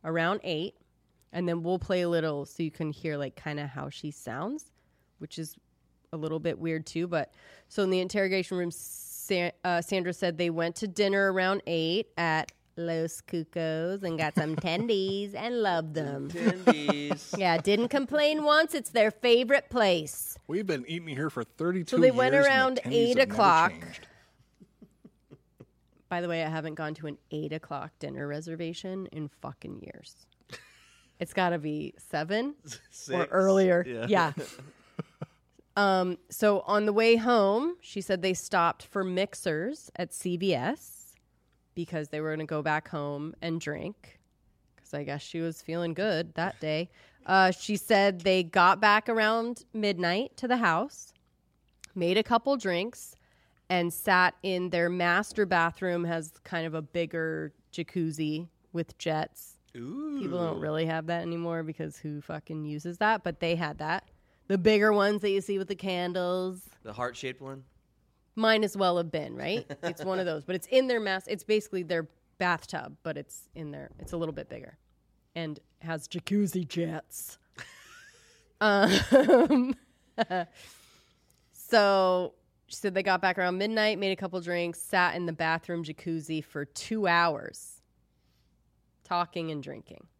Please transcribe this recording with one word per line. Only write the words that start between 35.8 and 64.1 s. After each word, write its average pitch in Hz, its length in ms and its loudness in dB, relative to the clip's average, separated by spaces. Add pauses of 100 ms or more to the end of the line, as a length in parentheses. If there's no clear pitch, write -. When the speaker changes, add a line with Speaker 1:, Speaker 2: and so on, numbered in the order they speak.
Speaker 1:
so 208 340 2
on 208 240 2
the 208 60 2
way 226 220 6
home, 233 640 4
she - 200 -10
said 190 200 -2
they 185 140 0
stopped 170 500 0
for 196 200 -4
mixers 185 880 -4
at - 180 -6
C 175 240 -4
V 185 160 0
S - 600 -4 (600)
because 160 320 -6
they 151 120 -6
were 156 100 -4
gonna 156 160 -4
go 151 160 -4
back 151 260 -2
home 143 520 -6
and 165 200 -4
drink, - 580 -10 (580)
'cause - 160 -20
I 147 120 -8
guess 143 180 -6
she - 180 -8
was 165 220 -4
feeling 170 320 -2
good 170 400 -2
that 175 240 -4
day. 156 320 -2 (360)
Uh, 185 260 6
she 208 240 -4
said 196 460 4
they 185 200 4
got 180 380 6
back 214 280 6
around 226 640 0
midnight 202 680 0
to 254 100 -6
the 254 80 2
house, 208 560 0 (840)
made 180 240 2
a 220 60 2
couple 247 320 2
drinks, 190 580 -4 (560)
and 175 220 2
sat 180 500 4
in 180 280 -2
their 170 200 2
master 180 560 0
bathroom, 175 560 0
has 165 300 -4 (100)
kind 165 240 -6
of 160 80 -6
a 160 80 -4
bigger 160 720 -4 (200)
jacuzzi 160 760 -4 (240)
with 170 260 -6
jets. - 600 -6 (180)
Speaker 2:
Ooh. 269 440 -8
Speaker 1:
People 175 240 -4
don't 160 160 -4
really 156 260 -2
have 160 200 -4
that 170 160 -4
anymore 170 400 -4
because 156 360 -10
who 147 220 -10
fucking 156 440 -10
uses 151 340 -8
that? 214 240 2
But 170 160 -6
they 170 160 0
had 160 240 -4
that. 156 300 -4 (400)